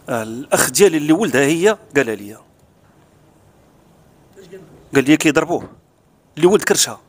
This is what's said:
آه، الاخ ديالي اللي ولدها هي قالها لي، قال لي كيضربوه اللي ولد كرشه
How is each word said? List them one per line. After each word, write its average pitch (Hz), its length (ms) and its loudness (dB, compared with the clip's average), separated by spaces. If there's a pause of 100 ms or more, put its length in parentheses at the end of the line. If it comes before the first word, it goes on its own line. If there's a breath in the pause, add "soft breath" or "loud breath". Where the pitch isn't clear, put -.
آه، 120 140 -4
الاخ 143 480 -4
ديالي 165 260 4
اللي 151 160 0
ولدها 156 300 2
هي 170 360 2 (180)
قالها 117 180 0
لي، 101 240 -16 (2500)
قال 135 100 0
لي 147 120 4
كيضربوه 151 520 -2 (680)
اللي 156 100 2
ولد 190 160 4
كرشه - 360 -4 (100)